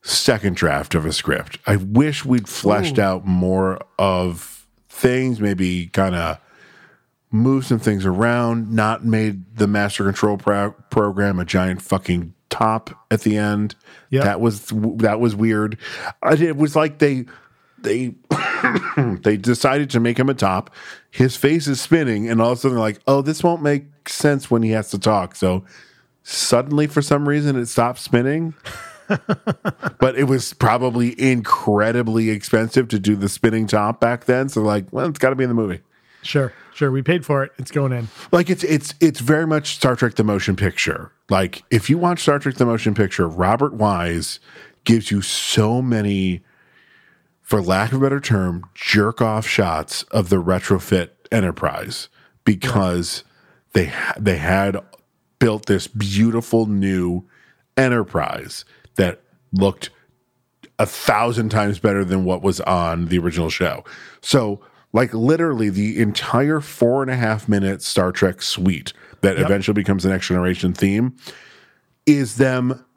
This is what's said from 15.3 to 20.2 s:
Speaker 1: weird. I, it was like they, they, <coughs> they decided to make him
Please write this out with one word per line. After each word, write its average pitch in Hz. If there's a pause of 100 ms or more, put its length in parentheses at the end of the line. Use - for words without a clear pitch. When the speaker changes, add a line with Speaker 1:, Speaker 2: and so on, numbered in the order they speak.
Speaker 1:
weird. 107 (460)
I, 165
it 156
was 147
like 151
they, 135 (540)
they, 120 (160)
<coughs> - (280)
they 107
decided 131
to 117
make 120
him 131